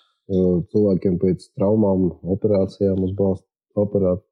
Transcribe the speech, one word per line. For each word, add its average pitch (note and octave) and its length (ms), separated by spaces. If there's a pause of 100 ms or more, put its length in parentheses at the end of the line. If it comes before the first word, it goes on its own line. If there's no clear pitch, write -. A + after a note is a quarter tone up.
(300)
Jo F#2 200 (160)
cilvēkiem G2 520
pēc F2+ 320
traumām, F#2+ 600 (120)
operācijām F#2+ 800
uz F#2+ 160
balsta G2 320 (280)
aparātu G2 560